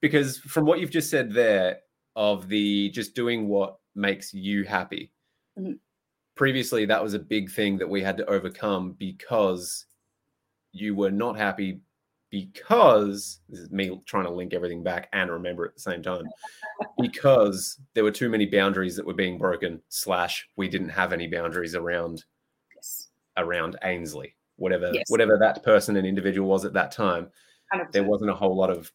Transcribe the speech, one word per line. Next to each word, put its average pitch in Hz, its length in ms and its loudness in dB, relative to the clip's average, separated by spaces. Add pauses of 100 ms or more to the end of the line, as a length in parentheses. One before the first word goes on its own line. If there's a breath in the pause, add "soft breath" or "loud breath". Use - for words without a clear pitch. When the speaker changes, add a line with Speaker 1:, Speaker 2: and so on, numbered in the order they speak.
Speaker 1:
because 143 380 2
from - 280 0
what 165 140 6
you've 175 100 -4
just 160 200 -2
said 123 220 0
there 101 460 4 (380)
of 104 320 0
the 101 420 2
just 110 240 -8
doing 120 340 -2
what 101 300 0 (160)
makes 98 400 -4
you 98 300 -2
happy, 92 480 -6 (460)
Speaker 2:
Mm-hmm. 190 140 -8 (600)
Speaker 1:
previously 127 520 0
that 98 160 2
was 107 120 -4
a 107 40 -2
big 101 320 -4
thing 101 280 -2
that 92 100 -4
we 98 140 -2
had 95 140 -2
to 107 100 -4
overcome 92 720 -2
because 95 840 -2 (880)
you 104 220 -4
were 98 160 2
not 104 260 -2
happy 98 440 -2 (500)
because, 104 1080 4 (100)
this 87 100 -16
is 85 100 -16
me 95 360 -2
trying 98 180 0
to 87 60 -4
link 90 240 -6
everything 87 280 -4
back 87 300 -4
and 92 180 0
remember 87 360 -6
at - 80 -12
the - 80 -20
same 85 200 -6
time, 87 220 -6 (380 loud breath)
Speaker 2:
<laughs> - 360 -10
Speaker 1:
because 117 800 2 (140)
there 113 120 2
were 107 60 4
too 117 200 -2
many 107 160 2
boundaries 98 500 2
that 101 80 -6
were 92 80 -6
being 90 240 -2
broken, 87 420 -2 (120)
slash - 680 -2
we 98 100 -2
didn't 92 220 -4
have 90 240 0
any 85 140 -4
boundaries 85 480 -4
around, 85 500 -4 (500)
Speaker 2:
Yes. - 360 -14 (260)
Speaker 1:
around 85 480 -2
Ainsley, 80 500 -6 (220)
whatever, 90 380 -2
Speaker 2:
Yes. - 160 -2
Speaker 1:
whatever 110 280 6
that 107 240 2
person 107 340 4
and 95 100 2
individual 95 420 0
was 95 160 2
at 101 80 -4
that 92 180 0
time. 87 400 -2 (400 soft breath)
Speaker 2:
Hundred 190 140 -2
percent. - 80 -18
Speaker 1:
There 101 180 4
wasn't 104 200 0
a 95 40 0
whole 95 220 2
lot 92 140 2
of 85 240 -6